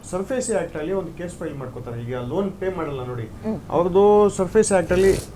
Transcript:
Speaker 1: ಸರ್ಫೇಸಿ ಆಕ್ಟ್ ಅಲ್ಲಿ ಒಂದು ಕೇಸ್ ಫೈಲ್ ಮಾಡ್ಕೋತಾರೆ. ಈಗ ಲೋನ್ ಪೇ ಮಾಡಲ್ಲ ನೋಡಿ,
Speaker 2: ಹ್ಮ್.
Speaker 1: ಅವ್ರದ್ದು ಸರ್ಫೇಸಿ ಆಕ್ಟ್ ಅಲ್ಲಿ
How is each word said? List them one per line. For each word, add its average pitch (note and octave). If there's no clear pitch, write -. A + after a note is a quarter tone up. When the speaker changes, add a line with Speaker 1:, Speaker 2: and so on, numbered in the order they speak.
Speaker 1:
ಸರ್ಫೇಸಿ A3+
ಆಕ್ಟ್ E3+
ಅಲ್ಲಿ D#3
ಒಂದು F#3
ಕೇಸ್ F3
ಫೈಲ್ D#3+
ಮಾಡ್ಕೋತಾರೆ. A#2+
ಈಗ B2
ಲೋನ್ E3
ಪೇ F#3+
ಮಾಡಲ್ಲ C#3+
ನೋಡಿ, A#2+
Speaker 2:
ಹ್ಮ್. F#3
Speaker 1:
ಅವ್ರದ್ದು G3
ಸರ್ಫೇಸಿ G3
ಆಕ್ಟ್ F3
ಅಲ್ಲಿ F#3